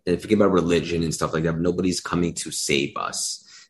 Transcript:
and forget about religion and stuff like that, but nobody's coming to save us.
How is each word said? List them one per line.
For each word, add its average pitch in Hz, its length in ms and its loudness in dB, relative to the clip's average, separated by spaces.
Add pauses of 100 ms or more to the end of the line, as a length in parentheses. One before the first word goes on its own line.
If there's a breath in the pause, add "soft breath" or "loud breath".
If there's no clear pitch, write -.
and 87 160 0
forget 104 160 2
about 98 140 6
religion 85 520 2
and 78 100 -2
stuff 78 200 -2
like 80 100 0
that, 85 80 0
but 82 100 -4
nobody's 90 380 0
coming 85 360 -2
to - 160 -8
save 71 440 -2
us. - 480 -6 (260 soft breath)